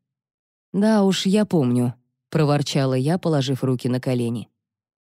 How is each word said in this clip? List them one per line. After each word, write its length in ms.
«Да 320
уж, 220
я 180
помню», 500
проворчала 640
я, 240
положив 480
руки 240
на 100
колени. 480